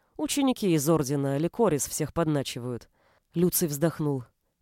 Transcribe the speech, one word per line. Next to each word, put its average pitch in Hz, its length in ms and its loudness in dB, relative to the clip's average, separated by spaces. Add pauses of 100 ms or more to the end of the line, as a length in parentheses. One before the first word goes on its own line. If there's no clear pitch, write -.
(160)
Ученики 269 560 0
из 147 160 2
Ордена 139 480 2
Ликорис 165 500 0
всех - 280 -6
подначивают». 131 720 -2 (460)
Люций 170 340 2
вздохнул. 147 560 -2 (380)